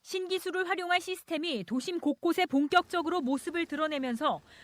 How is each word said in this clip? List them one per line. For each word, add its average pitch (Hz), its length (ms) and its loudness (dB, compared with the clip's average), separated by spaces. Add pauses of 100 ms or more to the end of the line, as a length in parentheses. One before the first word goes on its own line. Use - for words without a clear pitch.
신기술을 370 640 -2
활용한 359 320 0
시스템이 320 640 -4
도심 320 360 -2
곳곳에 339 460 2
본격적으로 339 760 2
모습을 311 460 -2
드러내면서 285 720 -2 (240)